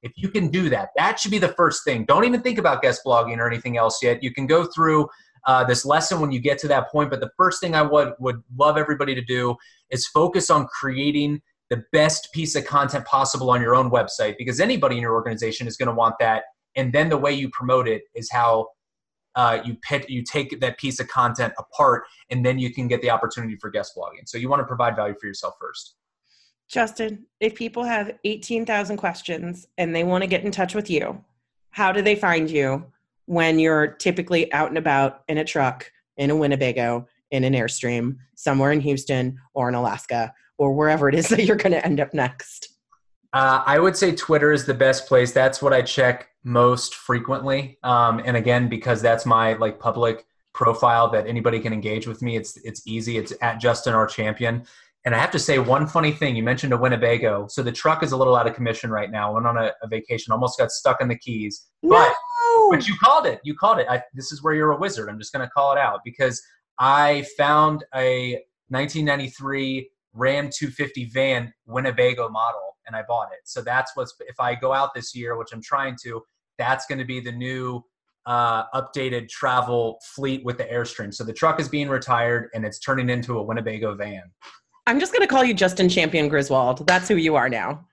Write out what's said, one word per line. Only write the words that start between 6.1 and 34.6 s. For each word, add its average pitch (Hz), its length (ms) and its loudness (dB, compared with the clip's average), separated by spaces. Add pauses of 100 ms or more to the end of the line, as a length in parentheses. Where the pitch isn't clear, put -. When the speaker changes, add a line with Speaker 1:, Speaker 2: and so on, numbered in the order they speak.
Speaker 1:
when 147 120 0
you 127 80 -2
get 143 200 0
to 156 100 -6
that 135 200 2
point, 147 220 0
but 127 80 -4
the 110 180 -6
first 180 240 2
thing 170 140 -2
I 156 80 6
would, 143 360 2
would 123 220 -4 (160)
love 147 220 4
everybody 143 340 -2
to 123 80 -4
do 123 340 -2 (360)
is 123 160 -4
focus 175 420 2
on 147 160 4
creating 147 760 -2 (300)
the 123 220 -4
best 151 420 2
piece 151 220 -4
of 139 100 -4
content 139 400 0
possible 131 460 0
on 123 100 4
your 120 140 4
own 127 160 4
website, 110 480 0
because 120 200 -6
anybody 120 360 2
in 120 80 -4
your 117 100 0
organization 113 540 -4
is 110 100 -12
gonna 120 160 -2
want 113 260 2
that. 113 260 2 (300)
And 131 160 -2
then 156 180 2
the 156 80 0
way 143 140 0
you 139 180 -4
promote 127 380 0
it 110 140 -2 (140)
is - 160 -12
how, 117 380 2 (680)
uh, 117 280 2
you 117 180 -8
pit-, 143 280 -6
you 123 140 -6
take 143 360 -6
that 123 180 -4
piece 131 220 -6
of 127 80 -6
content 120 500 0
apart, 131 460 2 (260)
and 123 160 0
then 127 140 0
you 123 140 -4
can 123 160 -4
get 120 120 0
the 123 80 0
opportunity 117 460 -2
for 101 140 -14
guest 101 280 -6
blogging. 90 300 -14
So 120 100 -10
you 123 120 -6
wanna 139 160 0
provide 120 320 -2
value 104 220 -2
for 107 80 -12
yourself 95 320 -10
first. - 360 -16 (720)
Speaker 2:
Justin, 220 560 -4 (140)
if 220 160 0
people 233 300 -6
have 220 400 -4
eighteen 220 400 -4
thousand 208 320 -2
questions 175 680 -8 (100)
and 170 180 -2
they 165 80 0
wanna 185 240 0
get 180 160 0
in 202 80 -4
touch 190 240 -2
with 208 140 -6
you, 180 340 -2 (460)
how 190 240 0
do 202 80 0
they 208 140 4
find 165 360 0
you 143 340 0 (420)
when 165 320 4
you're 156 280 4
typically 180 640 -2
out 151 160 0